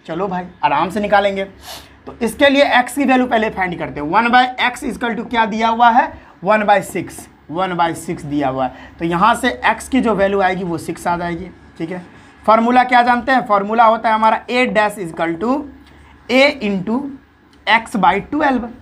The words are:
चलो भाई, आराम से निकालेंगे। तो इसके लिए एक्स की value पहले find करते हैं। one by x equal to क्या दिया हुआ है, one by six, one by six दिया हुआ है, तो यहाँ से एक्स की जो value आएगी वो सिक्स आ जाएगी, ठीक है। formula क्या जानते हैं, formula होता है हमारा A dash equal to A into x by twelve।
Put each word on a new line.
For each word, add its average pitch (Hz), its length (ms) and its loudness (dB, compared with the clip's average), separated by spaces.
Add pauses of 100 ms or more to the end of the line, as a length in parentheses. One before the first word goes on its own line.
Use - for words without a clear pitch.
चलो 180 220 -6
भाई, 180 160 -6 (200)
आराम 151 260 0
से 214 100 -4
निकालेंगे। 202 440 0 (600)
तो - 160 -16
इसके 233 260 2
लिए 277 160 4 (140)
एक्स 247 160 -2
की 285 100 0
value 254 220 4
पहले 220 240 0
find 180 280 -6
करते 143 220 -8
हैं। 147 80 -6
one 226 200 2
by 247 160 6 (240)
x 254 160 -8
equal 233 320 -4
to 220 140 -8
क्या 226 160 0
दिया 220 220 -2
हुआ 233 220 4
है, 285 220 2 (320)
one 214 200 2
by 202 220 4
six, - 320 -8 (320)
one 180 260 -4
by 170 120 0 (180)
six 165 180 -8
दिया 143 240 -2
हुआ 131 180 -2
है, - 220 -12 (100)
तो 170 60 -6
यहाँ 180 300 2
से 240 140 -2 (180)
एक्स 220 220 -2
की 262 120 2
जो 220 140 0
value 196 260 0
आएगी 185 240 0
वो 170 140 -6
सिक्स - 280 -10
आ 175 100 0
जाएगी, 175 340 -8 (280)
ठीक 165 120 -8
है। 180 120 -10 (440)
formula 247 380 4
क्या 240 180 4
जानते 240 300 2
हैं, 254 140 2
formula 208 380 2
होता 226 240 2
है 220 60 4
हमारा 220 320 2
A 247 200 0 (100)
dash 208 220 0
equal 165 440 -4
to 269 200 -2 (680)
A 254 120 6 (260)
into 202 320 -4 (680)
x 220 380 0
by 180 100 4 (200)
twelve। 262 340 0 (140)